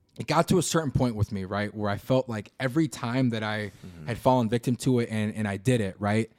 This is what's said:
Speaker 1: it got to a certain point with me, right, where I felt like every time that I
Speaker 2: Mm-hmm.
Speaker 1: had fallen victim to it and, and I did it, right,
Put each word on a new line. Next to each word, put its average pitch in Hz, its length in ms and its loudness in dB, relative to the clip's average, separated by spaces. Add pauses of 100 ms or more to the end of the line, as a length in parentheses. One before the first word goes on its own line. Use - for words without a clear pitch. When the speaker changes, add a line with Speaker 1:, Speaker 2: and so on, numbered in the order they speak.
(180)
Speaker 1:
it 131 80 -8
got 160 220 2
to 185 100 4
a 156 40 2
certain 160 280 0
point 123 240 2
with 104 160 0
me, 95 140 -4
right, 101 300 -2
where 104 160 -2
I 101 80 0
felt 131 300 0
like 107 300 -6
every 135 300 0
time 123 420 0
that 110 120 -2
I 107 280 -4 (160)
Speaker 2:
Mm-hmm. 85 220 -16
Speaker 1:
had 117 100 -4
fallen 127 320 4
victim 120 260 0
to 127 220 2
it 117 120 0
and, 107 240 -2
and 107 140 -2
I 101 80 -2
did 117 240 2
it, 95 180 -2
right, 104 400 0